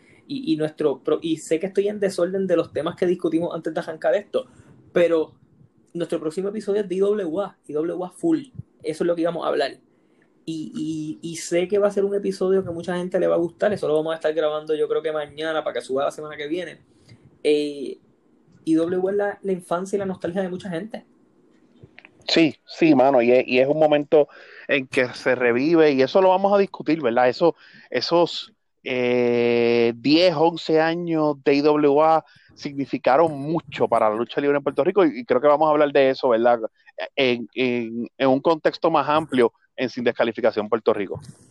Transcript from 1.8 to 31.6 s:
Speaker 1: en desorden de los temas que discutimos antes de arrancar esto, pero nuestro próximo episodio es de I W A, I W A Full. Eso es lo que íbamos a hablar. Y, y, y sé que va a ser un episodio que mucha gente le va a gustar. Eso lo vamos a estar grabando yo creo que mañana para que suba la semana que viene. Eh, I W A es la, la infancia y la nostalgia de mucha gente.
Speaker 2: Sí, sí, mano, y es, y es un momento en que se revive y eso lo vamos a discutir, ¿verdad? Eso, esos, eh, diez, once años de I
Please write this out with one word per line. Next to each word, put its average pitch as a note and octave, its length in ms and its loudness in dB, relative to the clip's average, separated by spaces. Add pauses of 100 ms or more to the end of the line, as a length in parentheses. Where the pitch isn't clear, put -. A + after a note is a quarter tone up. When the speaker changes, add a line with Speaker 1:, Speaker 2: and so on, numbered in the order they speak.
Speaker 1:
en G#3 100 -6
desorden F#3+ 480 -2
de F3+ 100 0
los E3 160 -2
temas D#3+ 240 -2
que F#3 100 0
discutimos E3+ 480 0
antes E3 200 -6
de E3+ 60 -4
arrancar D#3+ 340 -2
esto, - 320 -4 (460)
pero E3 400 2 (600)
nuestro E3+ 280 -6
próximo D#3+ 280 -4
episodio G#3 320 -4
es G3 80 -6
de G3+ 60 -4
I F#3+ 60 -2
W G3 420 -2
A, - 240 -10
I D3 80 -14
W E3+ 300 -4
A F3+ 60 -12
Full. D#3+ 340 -2 (380)
Eso D#3 220 -6
es - 20 0
lo E3+ 80 0
que E3 80 -4
íbamos E3+ 220 -4
a D3 40 -2
hablar. C#3+ 300 -2 (680)
Y, D#3 760 -8
y, E3 60 -10
y E3 80 -10
sé F3+ 320 -4
que G3+ 100 0
va G3+ 100 2
a - 20 0
ser G3+ 140 -2
un G3+ 100 -4
episodio F#3+ 500 -2
que F3+ 60 -8
mucha F3 260 -8
gente F3+ 240 -4
le E3+ 60 0
va E3+ 80 2
a E3+ 40 0
gustar. E3+ 360 -2
Eso D3 140 -6
lo D3 60 0
vamos D#3 180 -2
a D#3+ 40 -6
estar D#3 160 -4
grabando D#3 420 -2
yo D3+ 140 2
creo D3+ 140 2
que D#3 100 -4
mañana D3+ 500 -4
para D3+ 120 -6
que A#2+ 80 -4
suba C3 220 -2
la D3 60 2
semana D3+ 260 -12
que D3 100 -10
viene. D#3+ 320 -6 (640)
Eh, D3 560 0 (680)
I D#3+ 100 2
W F3+ 340 0
A - 20 0
es G3+ 60 -2
la, G3+ 260 -2
la G3 100 -2
infancia F#3 440 -4
y - 20 0
la G3 80 -4
nostalgia F#3 340 -6
de F#3 80 -4
mucha F3+ 220 -10
gente. F3+ 340 -10 (1200)
Speaker 2:
Sí, E3 260 2 (100)
sí, D#3 300 2
mano, C3 260 6
y A#2+ 120 4
es, C3 140 4
y B2+ 120 0
es C3 100 2
un D3 100 0
momento D3+ 500 2 (400)
en C#3 180 -2
que B2+ 260 -2
se - 220 -2
revive C#3 580 2
y C3 80 0
eso D#3 220 4
lo F#3+ 80 6
vamos G3 240 2
a G3+ 40 4
discutir, D#3 440 -2
¿verdad? B2 260 2
Eso, D#3+ 280 0 (340)
esos, - 600 -2 (320)
eh, A#2+ 1120 0
diez, D#3 380 4
once D#3+ 460 0
años D#3+ 640 0
de C#3+ 100 4
I C#3+ 80 2